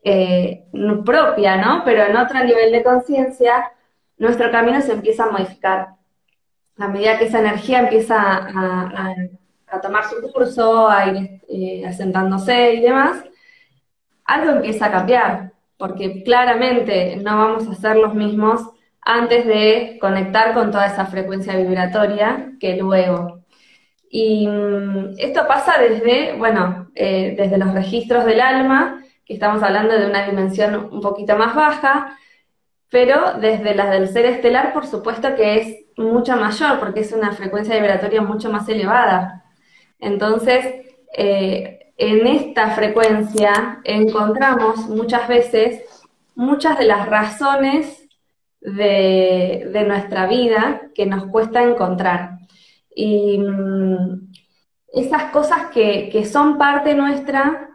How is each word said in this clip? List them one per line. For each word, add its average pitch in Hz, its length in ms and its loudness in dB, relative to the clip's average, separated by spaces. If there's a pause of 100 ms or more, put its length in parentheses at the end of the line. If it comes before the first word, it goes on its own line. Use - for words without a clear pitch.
eh, 180 600 0 (400)
propia, 285 540 2
¿no? 240 260 0
Pero 214 220 4
en 208 100 0
otro 247 260 0
nivel 226 300 4
de 233 100 2
conciencia, 247 880 0 (460)
nuestro 233 340 2
camino 240 300 2
se 254 120 -2
empieza 214 320 -2
a 220 60 -2
modificar. 190 580 -4 (880)
A 208 100 -6
medida 208 300 0
que 226 80 2
esa 226 140 0
energía 220 400 0
empieza 226 420 2
a, 190 600 -2 (280)
a, 185 60 -8 (520)
a 190 140 -8
tomar 214 240 -4
su 226 160 -8 (100)
curso, 226 580 2
a 196 180 4
ir, 190 420 -6
eh, 185 360 -8
asentándose 190 920 0
y 233 60 -2
demás, 269 360 2 (1080)
algo 302 260 0
empieza 214 340 -2
a 214 60 0
cambiar, 190 600 0 (260)
porque 190 460 -8
claramente 226 960 2
no 208 200 -2
vamos 220 300 0
a 190 80 -8
ser 220 220 0
los 214 160 4
mismos 214 480 0 (400)
antes 240 440 2
de 220 540 2
conectar 190 540 0
con 214 180 0
toda 202 160 2
esa 196 180 -2
frecuencia 190 500 -6
vibratoria 202 1040 -2
que 185 180 -4
luego. 180 580 0 (720)
Y, 214 380 0
mm, 202 680 -4
esto - 300 -2
pasa - 320 0
desde, 240 580 2
bueno, 202 580 -2
eh, 190 420 -2
desde 196 200 0
los 190 160 0
registros 226 520 -2
del 226 160 4
alma, 269 640 2 (220)
que - 80 -12
estamos 208 300 0
hablando 214 340 2
de 202 100 2
una 202 180 -2
dimensión 202 680 -2
un 208 100 -8
poquito 202 340 -2
más 226 200 0
baja, 294 600 0 (720)
pero 269 500 4
desde 214 360 0
las 196 160 0
del 190 180 2
ser 233 160 2
estelar, 247 480 2
por 294 140 -6
supuesto 226 480 -4
que 208 240 4
es 226 180 -8 (200)
mucho 233 400 0
mayor, 269 420 0
porque 196 220 -4
es 214 100 -6
una 214 220 -2
frecuencia 208 420 -4
vibratoria 208 460 0
mucho 214 300 -4
más 208 180 -6
elevada. 196 760 0 (560)
Entonces, 226 680 0 (520)
eh, 196 800 -2
en 214 300 4
esta 226 440 0
frecuencia 214 1120 0
encontramos 220 1040 0
muchas 226 400 -2
veces 240 560 2 (520)
muchas 285 420 0
de 254 80 0
las 202 240 2
razones 277 1000 -2 (540)
de, 190 1120 0
de 208 120 0
nuestra 196 420 -2
vida 233 540 0 (140)
que 202 100 -2
nos 190 220 -4
cuesta 220 360 0
encontrar. 185 760 -2 (580)
Y, 208 440 0
mm, 190 880 -2 (640)
esas 262 380 -2
cosas 302 420 0
que, 208 380 0
que 214 140 0
son 294 320 2
parte 285 380 2
nuestra 277 800 -2